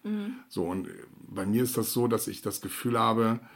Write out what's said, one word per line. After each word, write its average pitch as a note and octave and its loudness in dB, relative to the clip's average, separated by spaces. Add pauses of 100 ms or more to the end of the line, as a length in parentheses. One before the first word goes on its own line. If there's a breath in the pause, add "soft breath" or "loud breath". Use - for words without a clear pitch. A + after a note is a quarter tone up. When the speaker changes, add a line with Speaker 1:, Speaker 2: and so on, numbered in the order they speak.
Speaker 1:
Mhm. G#3 -4 (160)
Speaker 2:
So, F2+ -2
und, F#2 -4
äh, - -12 (340)
bei G2 -4
mir A2+ 4
ist B2 0
das A2 -2
so, A#2+ 4
dass A2+ 0
ich F#2+ -8
das G2+ -4
Gefühl A#2 -2
habe, A2+ 4 (160 loud breath)